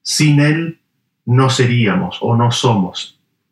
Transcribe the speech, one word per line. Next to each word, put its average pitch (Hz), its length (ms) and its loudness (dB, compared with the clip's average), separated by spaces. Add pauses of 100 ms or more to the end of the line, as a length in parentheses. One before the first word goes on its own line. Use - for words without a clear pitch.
Sin 147 400 0
Él 160 400 -2 (460)
no 127 240 2
seríamos 113 720 0
o 113 120 0
no 117 160 2
somos. 104 720 -2 (320)